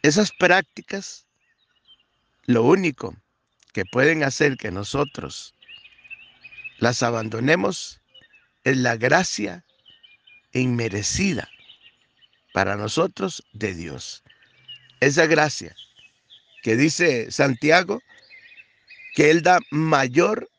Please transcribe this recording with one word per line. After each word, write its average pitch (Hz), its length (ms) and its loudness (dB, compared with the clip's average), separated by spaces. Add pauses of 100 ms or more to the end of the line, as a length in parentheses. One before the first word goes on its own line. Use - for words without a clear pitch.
Esas 180 240 2
prácticas, - 960 -2 (1160)
lo 117 180 2
único 147 540 0 (560)
que 98 120 -6
pueden 151 380 0
hacer 139 340 0
que 107 140 -8
nosotros 101 800 -8 (1300)
las 120 240 0
abandonemos 120 960 -2 (640)
es 135 140 0
la 123 200 0
gracia 175 680 -2 (880)
inmerecida 120 1000 -2 (1000)
para 95 240 -2
nosotros 170 680 -4 (100)
de 101 220 -6
Dios. 80 480 -14 (760)
Esa 143 260 4
gracia 151 480 0 (880)
que 113 140 0
dice 143 560 0
Santiago, 160 680 2 (1120)
que 147 200 6
Él 170 100 4
da 175 160 6 (140)
mayor 156 760 0 (100)